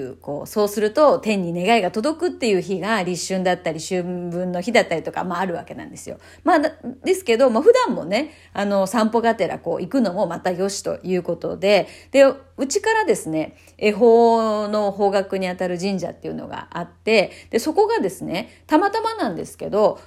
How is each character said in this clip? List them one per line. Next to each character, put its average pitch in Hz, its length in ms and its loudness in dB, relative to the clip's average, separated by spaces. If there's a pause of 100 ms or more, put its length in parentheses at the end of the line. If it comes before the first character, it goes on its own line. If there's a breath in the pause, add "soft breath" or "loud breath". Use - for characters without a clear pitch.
う、 123 120 -12
こ - 280 -10
う、 - 40 -18
そ 208 160 0
う 202 40 0
す 202 120 -4
る 214 120 0
と 262 280 4
天 208 220 -2
に 170 120 -4
願 180 240 2
い - 20 2
が 180 120 -2
届 294 300 -4
く 359 80 0
っ - 20 -
て - 180 -2
い 190 80 2
う - 20 0
日 175 200 -4
が 202 240 -2
立 175 300 -6
春 185 100 -2
だ 180 80 2
っ 180 100 -4
た 170 80 -2
り、 160 80 -6
春 180 240 -4
分 175 480 -6
の 175 100 -4
日 202 120 -6
だ 226 80 6
っ 185 80 0
た 170 80 -2
り 156 80 -6
と - 80 -8
か、 170 100 -6
ま 175 140 -6
あ、 - 20 -4
あ 190 80 -2
る 175 80 -4
わ 160 80 -10
け - 140 -16
な - 100 -14
ん - 40 -18
で - 60 -18
す - 140 -16
よ。 - 80 -12 (240 loud breath)
ま 359 120 4
あ、 330 40 4
だ-、 302 140 0 (320)
で 349 100 2
す 381 100 -10
け 226 120 2
ど、 254 140 6
ま 220 100 2
あ、 - 20 -4
普 415 100 8
段 494 220 4
も 165 100 -8
ね、 220 280 -2 (200 loud breath)
あ 202 120 -2
の、 196 240 0
散 220 220 2
歩 226 100 2
が 226 160 2
て 190 100 0
ら 151 140 -6
こ 170 160 -4
う - 40 -4
行 180 80 -6
く 269 120 0
の 196 120 2
も 190 140 -2
ま 170 140 -6
た 185 100 -2
よ 180 200 -2
し - 120 -10
と 170 220 -4
い 180 100 -2
う 180 80 0
こ 175 140 -4
と 160 200 -6
で、 190 300 2 (240 loud breath)
で、 269 140 8
う 269 420 0
ち 392 160 -2
か 440 100 0
ら 440 120 2
で 277 100 2
す - 140 -8
ね、 156 260 -4 (240 soft breath)
恵 208 140 2
方 226 760 4
の 208 240 0
方 202 220 0
角 196 240 0
に 190 100 -2
あ 180 80 -4
た 185 140 -4
る 180 100 -4
神 190 220 -4
社 170 100 -6
っ - 40 -12
て - 120 -14
い 160 60 -8
う - 20 -8
の - 140 -12
が - 240 -12
あ - 80 -8
っ 175 100 -10
て、 214 400 2 (200 loud breath)
で、 226 100 2
そ 311 140 -4
こ 403 120 4
が 440 140 0
で 196 100 -2
す - 140 -14
ね、 160 260 -6 (160 loud breath)
た 311 100 2
ま 403 140 4
た 440 120 -2
ま 453 120 -2
な 370 140 -4
ん 175 80 -6
で - 100 -8
す - 100 -18
け - 140 -10
ど、 196 360 2